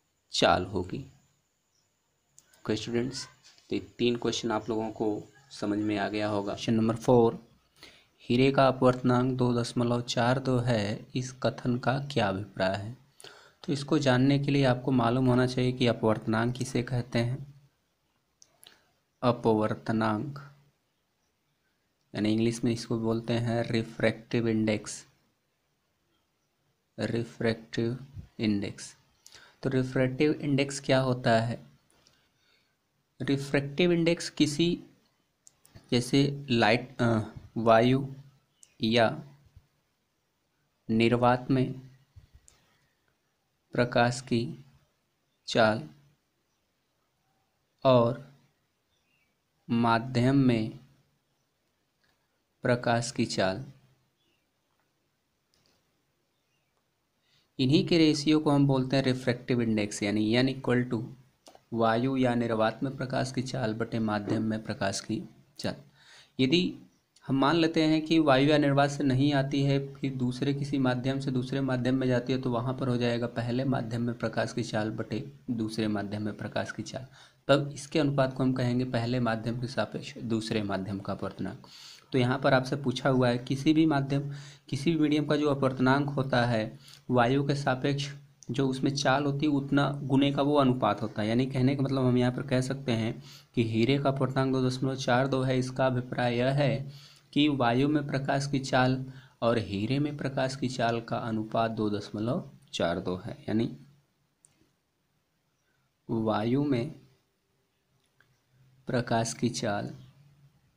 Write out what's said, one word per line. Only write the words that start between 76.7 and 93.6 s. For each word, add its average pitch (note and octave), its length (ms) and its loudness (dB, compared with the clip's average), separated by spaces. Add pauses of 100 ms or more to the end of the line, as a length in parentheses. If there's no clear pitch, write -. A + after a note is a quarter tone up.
की G#2+ 120 -10
चाल। - 220 -12 (420)
तब C#3+ 260 2
इसके - 260 -4
अनुपात C#3 340 2
को C3+ 100 -2
हम C3 100 2
कहेंगे B2+ 340 0
पहले B2 340 -2
माध्यम A#2 400 -2
के B2 60 -6
सापेक्ष - 520 -6
दूसरे A2 440 -2
माध्यम G2 360 -4
का G2 140 -6
अपवर्तनांक। F#2+ 540 -8 (460)
तो C#3 40 2
यहाँ B2 220 2
पर C#3 140 4
आपसे C3 240 2
पूछा C3 320 -2
हुआ B2+ 200 4
है A#2+ 100 2
किसी C#3 340 0
भी D#3+ 120 4
माध्यम, C#3+ 440 0 (400)
किसी C#3+ 220 -2
भी D#3+ 80 2
मीडियम D3+ 260 2
का D3 100 0
जो D3 140 0
अपवर्तनांक C3+ 600 2
होता B2+ 360 0
है, A2+ 320 -2 (320)
वायु B2+ 380 4
के C#3+ 80 0
सापेक्ष C#3 540 -2 (420)
जो C3+ 160 0
उसमें C#3 260 -2
चाल C#3 320 0
होती C#3 200 -2
है D3+ 60 2
उतना C#3 380 2 (140)
गुने C3+ 300 2
का C#3+ 80 -2
वो C#3+ 140 2
अनुपात B2 460 2
होता A2 200 -6
है। G#2 60 0
यानी A#2+ 200 2
कहने C3+ 280 2
का C3+ 80 -2
मतलब C3 220 0
हम B2 120 4
यहाँ B2 140 2
पर C3 120 -6
कह C3 180 0
सकते C3 320 -4
हैं A2+ 280 -4 (340)
कि A#2+ 100 2